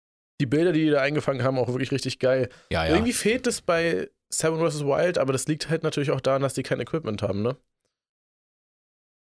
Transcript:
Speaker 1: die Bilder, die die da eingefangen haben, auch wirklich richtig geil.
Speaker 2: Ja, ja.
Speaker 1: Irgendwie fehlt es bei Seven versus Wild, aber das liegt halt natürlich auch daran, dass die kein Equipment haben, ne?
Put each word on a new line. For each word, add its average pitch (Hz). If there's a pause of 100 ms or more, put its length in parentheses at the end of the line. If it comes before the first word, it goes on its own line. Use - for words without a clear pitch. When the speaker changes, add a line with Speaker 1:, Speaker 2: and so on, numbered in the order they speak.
(400)
Speaker 1:
die 139
Bilder, 160
die 156
die 151
da 143
eingefangen 139
haben, 135
auch 117
wirklich 127
richtig 131
geil. 131 (240)
Speaker 2:
Ja, 165
ja. 160
Speaker 1:
Irgendwie 226
fehlt 247
es 226
bei 170 (180)
Seven 160
versus 151
Wild, 156
aber 135
das 131
liegt 151
halt 160
natürlich 147
auch 139
daran, 135
dass 135
die 135
kein -
Equipment 107
haben, 101
ne? 123 (1800)